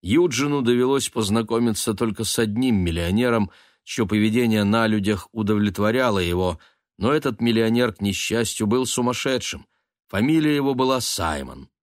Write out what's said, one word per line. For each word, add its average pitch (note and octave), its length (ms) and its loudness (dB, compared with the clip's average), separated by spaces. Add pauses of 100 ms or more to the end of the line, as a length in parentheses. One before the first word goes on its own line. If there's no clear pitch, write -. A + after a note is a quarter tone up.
Юджину C#3+ 600 0
довелось B2 480 2
познакомиться A2+ 840 -2
только A2+ 300 -4
с - 160 -4
одним A2+ 380 0
миллионером, F#2 760 0 (320)
чье - 220 -4
поведение A2 580 2
на A2+ 240 2
людях G#2 440 0
удовлетворяло G#2+ 880 0
его, F2 400 0 (380)
но A2 140 0
этот C#3+ 300 -2
миллионер, A2+ 520 2
к - 80 -10
несчастью, G#2+ 680 -2
был B2 180 2
сумасшедшим. B2 800 -4 (420)
Фамилия D3+ 480 2
его C#3 180 0
была B2+ 280 0
Саймон. C#2 680 -6 (140)